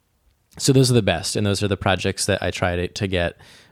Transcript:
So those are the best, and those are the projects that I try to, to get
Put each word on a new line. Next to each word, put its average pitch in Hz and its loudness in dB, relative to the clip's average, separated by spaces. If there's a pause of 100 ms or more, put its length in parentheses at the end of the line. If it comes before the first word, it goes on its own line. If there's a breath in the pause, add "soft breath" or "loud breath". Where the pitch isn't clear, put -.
(580)
So - 2
those 127 4
are 123 4
the 113 4
best, 90 -2
and 104 0
those 101 0
are 104 0
the 98 -2
projects 95 -2
that 95 0
I 90 -2
try 90 -2
to, 87 -2
to - -6
get 87 -2 (340 loud breath)